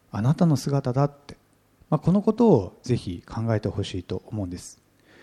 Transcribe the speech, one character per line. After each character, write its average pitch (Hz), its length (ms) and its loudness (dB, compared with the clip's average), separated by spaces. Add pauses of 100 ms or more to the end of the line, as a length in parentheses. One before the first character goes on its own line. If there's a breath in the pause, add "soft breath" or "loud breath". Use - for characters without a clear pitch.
(120)
あ 104 80 -4
な 131 140 2
た 175 120 2
の 151 100 4
姿 139 360 -2
だ 139 120 2
っ 143 60 0
て、 - 260 -20 (540)
ま 160 60 2
あ、 - 20 -2
こ - 140 0
の 202 80 4
こ 220 120 2
と 226 160 4
を 104 340 4
ぜ 123 140 0
ひ 87 300 -8
考 113 280 -2
え 104 60 0
て - 80 -2
ほ 98 140 -4
し 95 160 -8
い 90 40 -6
と - 240 -8
思 107 180 -8
う - 20 -6
ん 87 40 -10
で 87 80 -10
す。 - 220 -20 (420 soft breath)